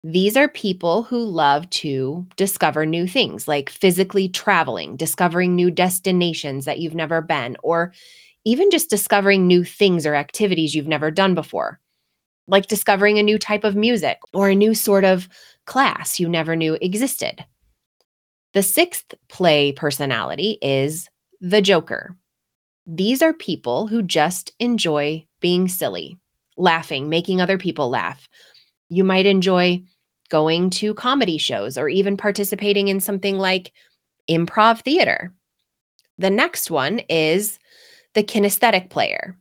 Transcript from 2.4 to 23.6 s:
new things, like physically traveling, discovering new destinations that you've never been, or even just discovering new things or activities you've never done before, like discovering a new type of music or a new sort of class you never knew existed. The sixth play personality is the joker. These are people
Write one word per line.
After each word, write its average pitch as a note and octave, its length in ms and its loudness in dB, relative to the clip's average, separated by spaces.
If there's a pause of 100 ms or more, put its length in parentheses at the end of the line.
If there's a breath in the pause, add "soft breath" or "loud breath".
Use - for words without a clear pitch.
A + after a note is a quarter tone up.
new E3+ 220 -2
things, F3+ 400 -2
like D3 240 -2
physically F#3+ 580 0
traveling, C3 680 -2
discovering F3+ 580 0
new F3+ 160 4
destinations F3 920 -2
that D3+ 120 -4
you've D#3+ 160 -8
never E3 280 -2
been, C3+ 420 -4
or E3+ 280 0 (520 soft breath)
even C#4+ 260 2
just - 220 0
discovering G3 560 4
new F3+ 160 6
things F3 420 0
or D3+ 80 0
activities D#3 640 -2
you've D3 100 -2
never D#3 240 -2
done F#3 240 2
before, F2+ 460 -4 (680)
like G3 200 2
discovering G#3 500 2
a G#3 60 4
new G#3 160 2
type G#3 240 -2
of G#3 120 0
music G#3 440 0 (140)
or G3 140 2
a G3 60 4
new G#3 220 4
sort G3 280 2
of F#3 240 2 (380 soft breath)
class - 540 -2
you E3+ 100 0
never E3 260 -2
knew D#3+ 260 0
existed. G#3 640 -4 (1120)
The G3 80 2
sixth - 540 -2 (120)
play D3 440 2
personality C#3 880 -4
is C#3 480 -2 (320)
the F#3+ 220 2
joker. F3+ 520 0 (720)
These G#3 380 0
are D#4+ 100 4
people E3 540 -4